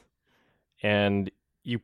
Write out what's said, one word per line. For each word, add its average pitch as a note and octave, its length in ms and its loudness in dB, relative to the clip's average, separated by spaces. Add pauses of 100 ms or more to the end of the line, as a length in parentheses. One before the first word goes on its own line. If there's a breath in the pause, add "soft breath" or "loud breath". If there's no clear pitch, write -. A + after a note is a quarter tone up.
(800)
And G2+ 480 2 (340)
you A#2+ 200 -6